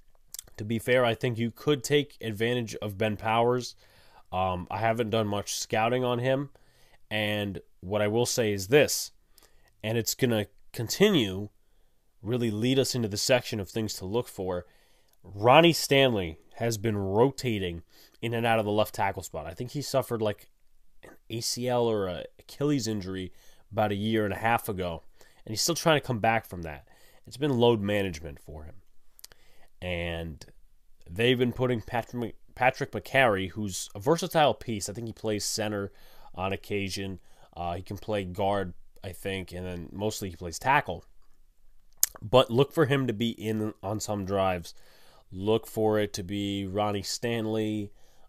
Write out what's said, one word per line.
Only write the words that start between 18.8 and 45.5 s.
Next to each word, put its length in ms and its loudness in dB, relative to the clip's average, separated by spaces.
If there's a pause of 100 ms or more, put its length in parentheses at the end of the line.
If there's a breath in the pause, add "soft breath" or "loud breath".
tackle 300 -4
spot. 240 -10
I 60 -10
think 180 -10
he 100 -6
suffered, 400 -2
like, 280 -2 (540)
an 80 -18 (180)
A 120 -6
C 260 -4
L 180 2
or 220 2
a 180 -6 (140)
Achilles 480 0
injury 440 -4 (400 soft breath)
about 200 2
a 40 0
year 280 2
and 100 0
a 40 -4
half 320 0
ago, 320 -4 (440 soft breath)
and 60 -10
he's 100 -2
still 120 2
trying 260 4
to 60 -4
come 140 -2
back 260 2
from 160 -10
that. 260 -10 (380 soft breath)
It's 120 -16
been 200 2
load 240 6
management 580 -2
for 260 -14
him. 100 -16 (1080 soft breath)
And 640 -6 (640)
they've 300 2
been 140 2
putting 280 0
Patrick 400 -6
Mc-, 140 -6 (200)
Patrick 360 2
Mekari, 580 2
who's 460 -6
a 40 -8
versatile 540 4
piece. 340 -6
I 60 -8
think 140 -8
he 60 -10
plays 300 -4
center 480 -4 (440 soft breath)
on 180 -2
occasion. 640 -6 (380 soft breath)
Uh, 160 -4
he 80 -6
can 160 -10
play 280 -4
guard, 480 -2 (300)
I 80 -10
think, 400 -8
and 140 -8
then 260 -8
mostly 380 -6
he 60 -12
plays 240 -10
tackle. 440 0 (1160)
But 300 4
look 200 2
for 140 2
him 220 2
to 60 0
be 180 0
in 500 -2
on 180 -4
some 240 -4
drives. 520 0 (560 soft breath)
Look 340 0